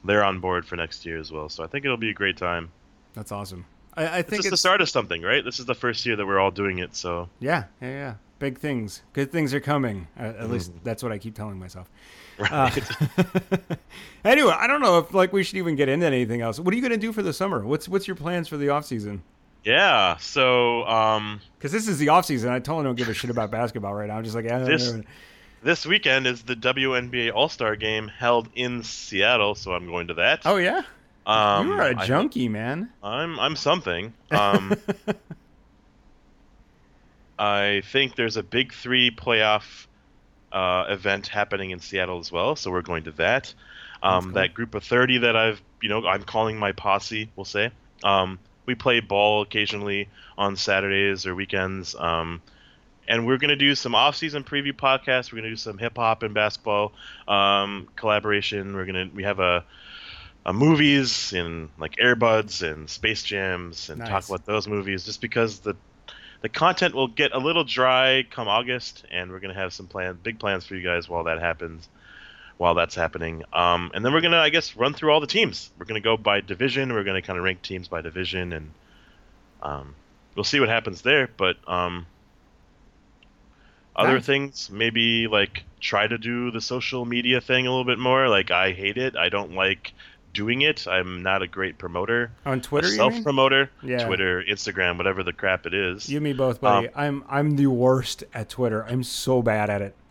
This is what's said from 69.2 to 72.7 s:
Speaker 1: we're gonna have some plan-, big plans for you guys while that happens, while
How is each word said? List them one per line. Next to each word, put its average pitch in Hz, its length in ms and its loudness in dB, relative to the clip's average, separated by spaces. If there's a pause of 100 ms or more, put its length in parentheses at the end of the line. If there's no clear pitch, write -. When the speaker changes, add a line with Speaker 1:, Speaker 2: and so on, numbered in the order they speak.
Speaker 1:
we're 92 80 -12
gonna 95 140 -10
have 95 200 -6
some 98 140 -16
plan-, 92 360 -6
big 110 160 -8
plans 98 260 -2
for 98 100 -12
you 90 80 -8
guys 87 240 -2
while 85 180 -4
that 82 140 -2
happens, 82 480 -6 (720)
while 87 160 4